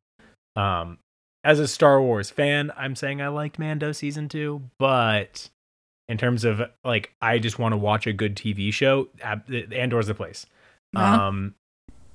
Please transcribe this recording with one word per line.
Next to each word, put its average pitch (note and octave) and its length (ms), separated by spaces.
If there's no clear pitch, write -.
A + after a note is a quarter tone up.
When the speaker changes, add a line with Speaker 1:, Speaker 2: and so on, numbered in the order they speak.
Speaker 1:
Um, F2 440
as D3+ 160
a D3 80
Star C#3 340
Wars A2+ 280
fan, C#3+ 480
I'm C3+ 180
saying C#3 260
I C#3+ 60
liked D3 320
Mando D3+ 320
season D3 380
two, D3 320
but A#2 680
in A2+ 100
terms A#2+ 280
of, A2 160
like, A2+ 360
I A#2 160
just A2 220
wanna A2 180
watch G#2 300
a G#2+ 60
good G2+ 240
T G#2+ 160
V G2+ 180
show, C3+ 380
ab-, G#2+ 300
Andor's A#2 340
the G#2+ 80
place. F#2 300
Speaker 2:
Yeah. G2+ 340
Speaker 1:
Um, G2 280